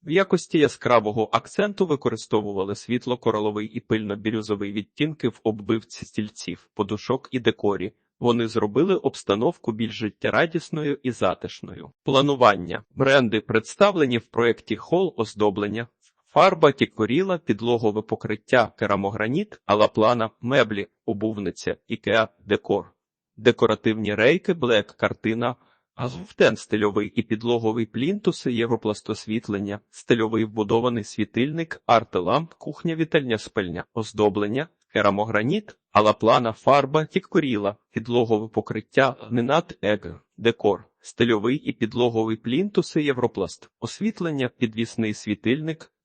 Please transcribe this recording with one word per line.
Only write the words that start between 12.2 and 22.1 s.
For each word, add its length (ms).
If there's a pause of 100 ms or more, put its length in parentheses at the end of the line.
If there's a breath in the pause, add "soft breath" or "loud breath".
Бренди, 500
представлені 760
в 80
проєкті 500
Хол 400
оздоблення, 720 (400)
фарба 440
Тікторіла, 680
підлогове 640
покриття, 760
керамограніт, 880
Алаплана, 640 (100)
меблі, 460 (200)
обувниця, 720 (120)
ікеа, 400 (180)